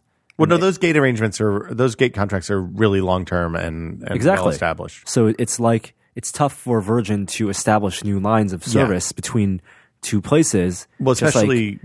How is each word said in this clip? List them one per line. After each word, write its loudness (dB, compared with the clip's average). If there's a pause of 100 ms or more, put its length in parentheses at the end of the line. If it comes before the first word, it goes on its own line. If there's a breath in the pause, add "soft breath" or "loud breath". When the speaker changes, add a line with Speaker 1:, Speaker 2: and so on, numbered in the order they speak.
(380)
Speaker 1:
Well, 4
Speaker 2:
And 2
Speaker 1:
no, 6
Speaker 2:
they 2
Speaker 1:
those 2
gate 2
arrangements 2
are, 0
those 0
gate 0
contracts -2
are 0
really 2
long-term 0
and, -6
and -6
Speaker 2:
Exactly. 2
Speaker 1:
well 2
established. -6
Speaker 2:
So 4
it's -4
like, 0 (220)
it's -10
tough 0
for -2
Virgin 0
to -4
establish 0
new 0
lines 2
of -10
Speaker 1:
Yeah. -6
Speaker 2:
service 0
between -2 (400 soft breath)
two -2
places. 0 (120)
Speaker 1:
Well, 2
Speaker 2:
Just -2 (120)
like 6
Speaker 1:
especially 0